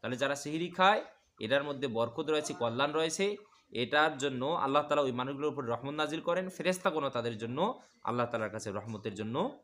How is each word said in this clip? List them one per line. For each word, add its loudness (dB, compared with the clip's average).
তাহলে -2
যারা 0
সেহরি -4
খায় 4
এটার 2
মধ্যে -2
বরকত 0
রয়েছে, 2
কল্যাণ 0
রয়েছে, 0
এটার 2
জন্য -2
আল্লাহ 2
তাআলা 2
ওই 2
মানুষগুলোর -2
উপর -6
রহমত -2
নাজিল -2
করেন, 0
ফেরেশতাগণও 0
তাদের -2
জন্য -2
আল্লাহ 2
তাআলার -2
কাছে -6
রহমতের -6
জন্য -2